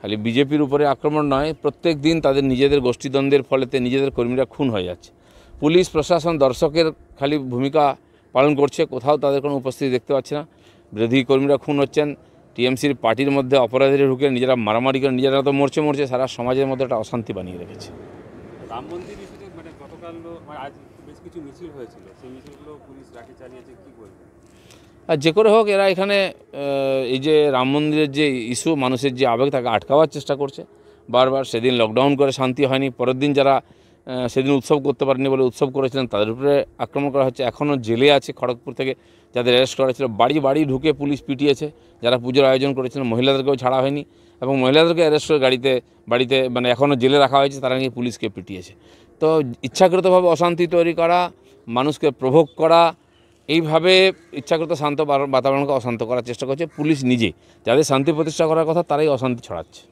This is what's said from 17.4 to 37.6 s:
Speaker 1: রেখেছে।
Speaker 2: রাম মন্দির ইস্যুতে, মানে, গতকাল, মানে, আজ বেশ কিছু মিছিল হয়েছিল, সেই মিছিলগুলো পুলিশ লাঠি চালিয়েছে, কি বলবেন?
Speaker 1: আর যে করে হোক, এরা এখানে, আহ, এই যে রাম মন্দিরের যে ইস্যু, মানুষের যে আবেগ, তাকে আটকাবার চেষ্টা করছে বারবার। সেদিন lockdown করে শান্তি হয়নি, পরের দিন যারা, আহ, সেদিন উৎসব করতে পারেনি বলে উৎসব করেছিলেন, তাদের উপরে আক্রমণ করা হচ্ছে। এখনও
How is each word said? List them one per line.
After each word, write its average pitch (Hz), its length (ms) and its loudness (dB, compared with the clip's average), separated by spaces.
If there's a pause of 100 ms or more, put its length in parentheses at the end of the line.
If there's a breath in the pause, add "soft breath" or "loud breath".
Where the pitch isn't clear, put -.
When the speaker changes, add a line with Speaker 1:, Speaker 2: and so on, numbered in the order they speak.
Speaker 1:
রেখেছে। - 340 -16 (800)
Speaker 2:
রাম 120 140 -12
মন্দির 180 380 -14
ইস্যুতে, 170 340 -20
মানে, 160 140 -20 (100)
গতকাল, 165 560 -18 (100)
মানে, 147 120 -18
আজ 139 140 -14 (340)
বেশ 147 180 -20
কিছু 175 160 -18
মিছিল 151 360 -18
হয়েছিল, 107 260 -18 (180)
সেই 131 100 -20
মিছিলগুলো 139 560 -20
পুলিশ 135 300 -20
লাঠি 117 220 -20
চালিয়েছে, 127 340 -20
কি 113 260 -20
বলবেন? 95 300 -20 (800 soft breath)
Speaker 1:
আর 165 80 2
যে 156 160 2
করে 214 180 4
হোক, 214 180 4
এরা 196 200 2
এখানে, 196 440 -2 (200)
আহ, 139 60 -12 (480)
এই 131 120 -2
যে 147 320 2
রাম 131 200 0
মন্দিরের 151 400 0
যে 139 280 0
ইস্যু, 123 360 -4
মানুষের 131 400 -2
যে 127 120 2
আবেগ, 123 240 2
তাকে 123 180 -2
আটকাবার 135 380 2
চেষ্টা 147 300 -6
করছে 139 280 -8 (460 soft breath)
বারবার। 131 340 2
সেদিন 120 300 -2
lockdown 123 420 2
করে 135 160 2
শান্তি 131 320 -2
হয়নি, 135 260 -2
পরের 127 280 -4
দিন 143 140 0
যারা, 139 240 4
আহ, - 720 -8
সেদিন 135 240 0
উৎসব 139 320 0
করতে 139 200 -2
পারেনি 135 240 0
বলে 135 140 0
উৎসব 131 300 -2
করেছিলেন, 131 340 -2
তাদের 107 240 -2
উপরে 139 340 0 (140)
আক্রমণ 143 320 -4
করা 135 140 0
হচ্ছে। 131 180 -4
এখনও 143 340 -2